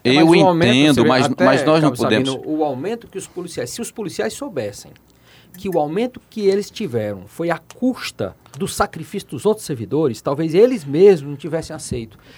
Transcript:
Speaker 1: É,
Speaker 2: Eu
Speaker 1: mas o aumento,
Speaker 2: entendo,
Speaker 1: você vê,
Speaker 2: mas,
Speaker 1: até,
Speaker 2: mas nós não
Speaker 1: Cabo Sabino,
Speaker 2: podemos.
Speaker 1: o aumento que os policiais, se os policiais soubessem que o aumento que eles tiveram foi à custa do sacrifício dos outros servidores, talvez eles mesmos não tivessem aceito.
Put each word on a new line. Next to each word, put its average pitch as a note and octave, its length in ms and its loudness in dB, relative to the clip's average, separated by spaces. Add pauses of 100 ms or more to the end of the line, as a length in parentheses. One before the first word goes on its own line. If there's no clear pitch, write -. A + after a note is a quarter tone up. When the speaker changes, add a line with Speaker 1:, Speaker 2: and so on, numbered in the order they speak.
Speaker 1:
É, A#2+ 60 2
Speaker 2:
Eu D3 160 6
Speaker 1:
mas E3+ 160 6
o F#3 60 6
aumento, E3 260 4
Speaker 2:
entendo, C#3+ 220 6
Speaker 1:
você B2 80 4
vê, - 40 4
Speaker 2:
mas, B2+ 200 4
Speaker 1:
até, B2+ 180 0
Speaker 2:
mas C3+ 180 4
nós D#3 200 4
não D3 80 4
Speaker 1:
Cabo A#2+ 100 -6
Sabino, C3 360 0
Speaker 2:
podemos. D#3 220 -6
Speaker 1:
o D#3 40 0
aumento D#3+ 420 -6
que F#3+ 140 -14
os F3+ 80 -12
policiais, E3+ 420 -10
se - 120 -10
os A3 100 -10
policiais G#3+ 420 -6
soubessem C#3 580 -10 (680)
que - 100 -10
o E3+ 100 -2
aumento E3+ 520 -2
que A3 180 -10
eles G3 240 0
tiveram G#2+ 560 -6
foi E3+ 240 -6
à D#3+ 60 -2
custa - 760 -6 (240)
do F#3 120 -6
sacrifício - 580 -8
dos C3+ 180 -10
outros G#3+ 200 0
servidores, B2 560 -2
talvez D3+ 320 -2
eles G#3+ 320 4
mesmos D3 440 4
não C#3+ 60 -10
tivessem D#3+ 400 -8
aceito. B2 420 -10 (200)